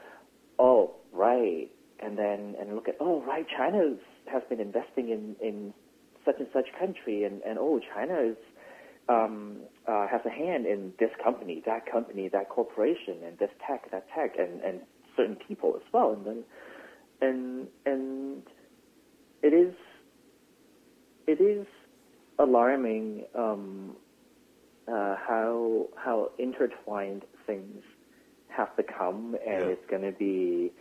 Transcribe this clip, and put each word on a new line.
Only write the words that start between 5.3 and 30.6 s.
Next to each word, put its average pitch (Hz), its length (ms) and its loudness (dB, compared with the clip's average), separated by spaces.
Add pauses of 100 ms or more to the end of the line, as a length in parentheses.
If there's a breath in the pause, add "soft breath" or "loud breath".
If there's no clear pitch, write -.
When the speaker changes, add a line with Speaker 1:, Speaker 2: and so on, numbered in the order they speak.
Speaker 1:
in 104 320 -6 (520)
such 139 160 2
and 127 120 -6
such 131 140 2 (120)
country, 127 460 -2
and, 101 180 -4
and, 110 160 -4
oh, 139 200 2 (160)
China 151 240 -2
is, 113 180 2 (720 loud breath)
um, 110 500 2 (280)
uh, 104 220 2
has 120 180 0
a 113 40 -2
hand 151 360 -2
in 98 320 -2
this 113 120 2 (120)
company, 87 440 -2
that 113 240 -2
company, 98 380 -4
that 98 200 -2
corporation, 113 760 -2
and 85 140 -14
this 101 120 0 (160)
tech, - 260 -6
that 95 220 -8
tech, 143 240 -2
and, 87 240 -2
and 92 180 -4 (360)
certain 104 200 2
people - 400 -2
as - 60 -10 (100)
well." 226 200 4
And 202 140 -6
then, 233 180 -8 (760 loud breath)
and, 131 460 -2 (200)
and 135 560 -4 (1000)
it 147 120 8
is, 180 200 8 (1500)
it 156 140 4
is 202 260 4 (720)
alarming, 120 840 4 (100)
um, 101 640 -4 (920)
uh, 101 280 0
how, 113 720 0 (100)
how 113 420 -2
intertwined 104 840 -4 (240)
things 98 360 -8 (640 soft breath)
have - 280 -4
become, 104 600 -4 (100)
and 95 180 0
Speaker 2:
Yeah. 92 60 0
Speaker 1:
it's - 200 -4
gonna 98 220 -2
be, 92 680 0